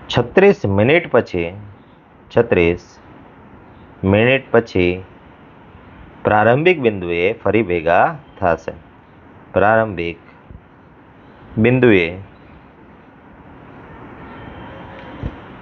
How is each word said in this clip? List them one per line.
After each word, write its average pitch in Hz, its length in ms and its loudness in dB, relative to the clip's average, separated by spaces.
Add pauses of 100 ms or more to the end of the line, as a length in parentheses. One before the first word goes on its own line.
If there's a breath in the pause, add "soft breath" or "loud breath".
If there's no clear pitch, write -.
(180)
છત્રીસ 185 480 2
મિનિટ 127 460 0
પછી, 90 420 -2 (840)
છત્રીસ 87 640 0 (1040)
મિનિટ 117 480 2
પછી 95 520 0 (1200)
પ્રારંભિક 123 560 2
બિંદુએ 92 540 -2
ફરી 107 300 0
ભેગા 87 540 0 (240)
થશે." 82 300 -2 (840)
પ્રારંભિક 95 640 0 (1400)
બિંદુએ 110 600 4 (3500)